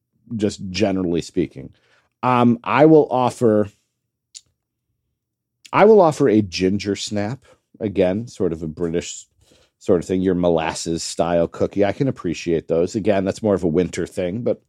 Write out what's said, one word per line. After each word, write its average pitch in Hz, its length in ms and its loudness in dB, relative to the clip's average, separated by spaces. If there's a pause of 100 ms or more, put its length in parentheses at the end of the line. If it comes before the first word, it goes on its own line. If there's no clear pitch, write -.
(360)
just 101 340 -4
generally 92 520 -2
speaking. - 500 -6 (500)
Um, 120 400 2
I 127 240 4
will 156 240 6
offer, 110 580 0 (2000)
I 160 140 6
will 214 140 8
offer 151 280 4
a 107 140 4
ginger 98 520 -2
snap. 104 500 -8 (360)
Again, 98 480 -2
sort 90 240 -4
of 80 100 -8
a 82 60 -8
British 82 580 -6 (520)
sort 92 220 2
of 78 60 -10
thing, 95 140 -2
your 92 140 0
molasses 82 680 -2
style 85 460 -2
cookie. 98 360 -2
I 98 80 0
can 139 140 -4
appreciate 85 600 -4
those. 85 260 0
Again, 98 300 0
that's 95 180 -4
more 104 120 2
of 90 100 -4
a 92 40 2
winter 82 380 -2
thing, 92 360 -6
but 117 260 -4